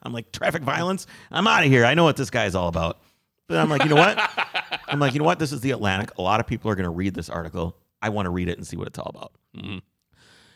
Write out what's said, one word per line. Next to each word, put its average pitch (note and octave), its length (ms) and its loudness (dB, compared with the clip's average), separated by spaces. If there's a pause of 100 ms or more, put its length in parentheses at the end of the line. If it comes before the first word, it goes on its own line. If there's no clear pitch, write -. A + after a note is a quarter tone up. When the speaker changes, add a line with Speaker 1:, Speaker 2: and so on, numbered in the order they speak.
Speaker 1:
I'm B2 100 -10
like, A#2 200 -12
"Traffic - 300 -4
violence? E3+ 440 -2 (240)
I'm F#3 160 -2
outta G#3 200 4
here. B2+ 180 6
I B2+ 100 6
know E3 100 6
what C#3+ 120 4
this C3+ 140 -6
guy's G#2 260 0
all F2+ 120 0
about." E2 320 -2 (460)
But E3 120 -2
I'm D#3 120 4
like, D3 140 2
"You D3+ 60 2
know D3 60 6
what?" F#3+ 220 6
Speaker 2:
<laughs> - 680 -6
Speaker 1:
I'm C#3+ 100 -2
like, C#3 140 2
"You C#3+ 80 -2
know D3+ 60 0
what? F3 120 2
This D3 140 -4
is C#3 80 -8
The C3 100 -2
Atlantic. G#2 480 -2
A F#2 40 -4
lot G#2 180 4
of A2+ 60 -4
people A2 240 -4
are G#2 60 0
gonna F#2 140 -2
read F#2 240 -2
this E2+ 160 -10
article. E2+ 460 -6 (260)
I G#2+ 60 -2
wanna G2+ 220 -2
read F2+ 180 -2
it F2 100 -6
and - 80 -14
see F2 100 -12
what - 120 -8
it's - 100 -14
all - 160 -8
about." - 180 -18 (240)
Speaker 2:
Mm-hmm. F#2+ 220 -12 (760)